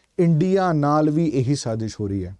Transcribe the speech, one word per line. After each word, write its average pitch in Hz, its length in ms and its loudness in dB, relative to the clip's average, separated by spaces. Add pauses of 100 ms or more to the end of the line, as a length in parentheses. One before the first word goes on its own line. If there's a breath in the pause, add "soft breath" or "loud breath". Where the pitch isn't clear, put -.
(180)
ਇੰਡੀਆ 180 540 2
ਨਾਲ 151 380 2
ਵੀ 160 160 0
ਇਹੀ 135 280 0
ਸਾਜ਼ਿਸ਼ 113 460 -6
ਹੋ 104 80 -4
ਰਹੀ 98 160 -4
ਹੈ। 95 160 -14